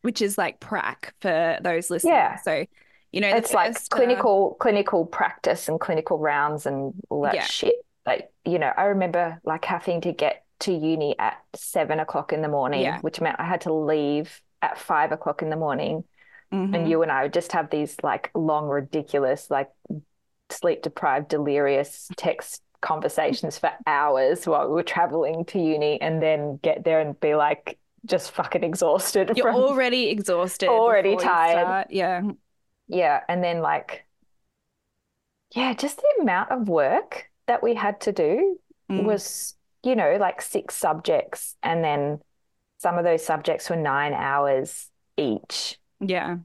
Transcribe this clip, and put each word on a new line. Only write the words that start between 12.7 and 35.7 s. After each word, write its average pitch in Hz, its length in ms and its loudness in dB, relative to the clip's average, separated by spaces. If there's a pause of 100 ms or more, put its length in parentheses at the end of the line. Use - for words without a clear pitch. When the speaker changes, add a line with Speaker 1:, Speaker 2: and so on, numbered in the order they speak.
Speaker 1:
Yeah. - 180 -2
Speaker 2:
which - 200 -4
meant 165 200 0
I 160 40 -2
had 175 180 -2
to 165 100 -2
leave 151 720 0 (200)
at - 160 -2
five 156 320 0
o'clock 151 320 -4
in 156 80 -2
the 156 60 -2
morning. 156 480 -2 (480)
Speaker 1:
Mm-hmm. 196 220 -2
Speaker 2:
And 165 140 0
you 160 140 4
and 156 80 2
I 135 120 0
would 147 100 -2
just 170 200 -2
have 160 180 -2
these, 147 320 -4
like, - 320 -2
long, 151 340 0
ridiculous, 143 840 -2
like, 139 200 -2 (800)
sleep-deprived, 151 800 -2
delirious 143 880 0
text - 460 -6 (180)
conversations 156 800 -2
for 156 120 0 (160)
hours 143 600 2
while 147 220 2
we 147 60 0
were 170 80 0
traveling 165 640 0
to - 120 -4
uni, 151 420 2
and 160 220 0
then 147 400 0
get 156 220 0
there 160 160 4
and 147 180 -4
be, 151 160 2
like, 151 440 0 (260)
just - 260 -2
fucking 170 320 -2
exhausted 180 720 2
Speaker 1:
You're 233 180 2
Speaker 2:
from 233 40 2
Speaker 1:
already 254 520 2
exhausted 185 600 0
Speaker 2:
Already 220 480 6
Speaker 1:
before 180 80 -2
you 175 40 2
Speaker 2:
tired. 170 320 4
Speaker 1:
start. 185 300 0
Yeah. 185 320 0 (680)
Speaker 2:
Yeah. 156 380 4
And 180 160 0
then, 170 160 0
like, - 460 -4 (1400)
yeah, 254 240 -2